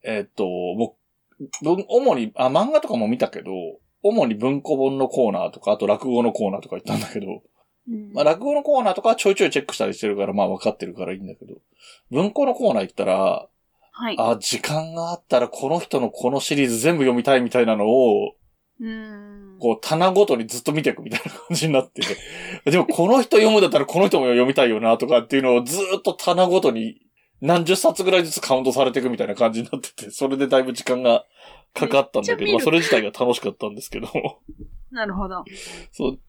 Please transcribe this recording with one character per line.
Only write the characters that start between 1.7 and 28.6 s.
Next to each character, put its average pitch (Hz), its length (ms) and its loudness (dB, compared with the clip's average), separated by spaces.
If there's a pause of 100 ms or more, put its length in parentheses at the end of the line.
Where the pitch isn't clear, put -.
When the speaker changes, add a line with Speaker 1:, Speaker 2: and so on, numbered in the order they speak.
Speaker 1:
主 247 280 4
に、 110 180 -6
あ、 131 140 0
漫 196 240 2
画 302 80 4
と 302 80 -8
か - 80 -4
も 110 120 -2
見 123 100 -2
た - 100 0
け - 140 -12
ど、 - 80 -12 (520)
主 208 240 2
に 110 80 -2
文 131 260 -2
庫 151 160 -2
本 135 220 0
の 135 100 0
コ 123 200 0
ー 98 40 -2
ナ 90 140 -4
ー 87 40 -4
と - 100 -20
か、 101 120 0
あ 107 40 2
と 101 100 -4
落 104 220 0
語 120 140 2
の 117 100 0
コ 104 160 -2
ー - 20 0
ナ 98 80 -6
ー - 20 -8
と - 80 -20
か 95 80 -10
行 95 40 -10
っ - 40 -20
た 107 120 -4
ん 107 40 -2
だ 107 60 -8
け - 140 -10
ど、 95 220 -12 (460)
Speaker 2:
う 233 60 -6
ん。 208 180 -12
Speaker 1:
ま 156 100 -2
あ、 - 20 2
落 165 200 2
語 285 100 -2
の 285 80 0
コ 294 180 2
ー - 20 -4
ナ 208 80 2
ー 180 40 -2
と - 80 -8
か 233 80 2
は 226 60 2
ち - 120 -2
ょ - 20 4
い 196 40 2
ち 196 100 2
ょ - 20 2
い 135 40 0
チ 143 100 -2
ェ - 20 -14
ッ - 40 -12
ク - 80 -10
し - 40 -12
た 101 80 -2
り 98 80 -6
し - 60 -14
て 110 80 -4
る 101 80 -2
か 98 100 -2
ら、 98 60 -6
ま 98 120 0
あ、 92 40 0
分 95 100 -4
か 110 120 -2
っ - 60 -10
て 101 80 -10
る 90 100 -12
か 90 120 -10
ら 87 60 -8
い 95 60 -10
い - 20 -16
ん 98 60 -14
だ - 100 -14
け - 80 -20
ど、 - 100 -20 (560)
文 180 220 0
庫 285 120 0
の 247 100 0
コ 233 160 2
ー 123 40 0
ナ 107 60 2
ー - 20 -4
行 90 80 -8
っ - 40 -20
た 95 100 -4
ら、 92 440 0 (480)
Speaker 2:
は 233 140 -6
い。 175 80 -6
Speaker 1:
あ、 113 220 2
時 - 200 -4
間 160 340 -6
が 170 160 -6
あ 175 60 -6
っ - 100 -20
た 123 120 2
ら 120 100 0
こ - 200 -8
の 165 100 0
人 - 220 -4
の 120 100 -2
こ - 200 -2
の 135 100 -2
シ - 160 -2
リ 139 80 4
ー 127 40 0
ズ 113 100 -2
全 160 180 2
部 143 80 0
読 123 120 4
み 120 60 -2
た 135 140 4
い 123 60 4
み 117 80 -4
た 123 100 2
い 117 60 4
な 110 100 2
の 104 120 0
を、 113 460 4 (460)
Speaker 2:
う 226 100 -8
ん。 208 680 -16
Speaker 1:
こ 117 140 2
う、 - 60 -6
棚 170 320 2
ご 202 140 6
と 147 100 0
に 113 100 -6
ず 120 120 -8
っ - 40 -12
と 147 100 -2
見 156 100 -2
て 131 80 2
い - 40 -4
く - 80 -14
み 104 80 -12
た 110 60 -8
い - 80 -6
な - 60 -10
感 - 100 -18 (120)
じ 160 160 -2
に 151 40 2
な 135 100 4
っ - 80 -10
て。 - 120 -6 (340)
<laughs> - 340 -6
で 165 60 4
も、 180 100 4
こ 175 200 0
の 247 160 6
人 - 140 2
読 214 160 6
む 214 60 6
ん 196 40 6
だ 180 60 4
っ - 20 0
た 175 80 2
ら 139 80 2
こ - 140 -2
の 202 80 6
人 190 100 2
も 131 80 2
読 123 200 6
み 135 80 0
た 139 120 4
い 117 40 2
よ 107 100 0
な 113 180 4
と 120 80 -2
か 120 140 4
っ 117 60 -12
て 139 100 -2
い 135 40 4
う - 20 -2
の 127 120 4
を 120 80 4
ず 143 160 -6
ー 190 220 -2
っ - 20 -20
と 180 100 0
棚 180 360 2
ご 180 120 4
と 139 120 2
に 113 300 -8 (380)
何 170 240 2
十 180 120 2
冊 - 260 0
ぐ 185 80 2
ら 185 80 6
い 175 60 2
ず 156 80 -6
つ - 80 -6
カ 135 160 0
ウ 131 60 2